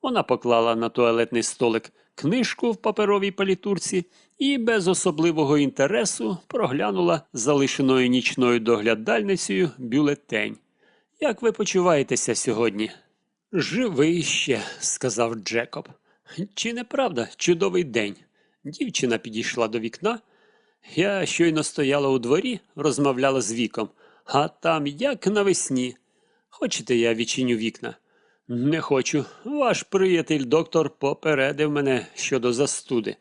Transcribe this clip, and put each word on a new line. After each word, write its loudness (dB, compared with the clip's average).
Вона 0
поклала 2
на -2
туалетний 2
столик -2
книжку 0
в -2
паперовій 0
палітурці -2
і 0
без 2
особливого 2
інтересу 0
проглянула 0
залишеною 2
нічною 2
доглядальницею 0
бюлетень. -2
«Як -2
ви 2
почуваєтеся 2
сьогодні?» -2
«Живий 0
ще», -2
сказав -2
Джекоб. -6
«Чи -6
не -8
правда, -2
чудовий 0
день?» -4
Дівчина -4
підійшла -4
до -4
вікна. -4
«Я 0
щойно 2
стояла 0
у 2
дворі, 0
розмовляла 2
з -4
Віком, -4
а 2
там -2
як -4
навесні. 0
Хочете, -2
я 2
відчиню -2
вікна?» -6
«Не -2
хочу. 0
Ваш 0
приятель 2
доктор 2
попередив 0
мене 0
щодо -2
застуди». -2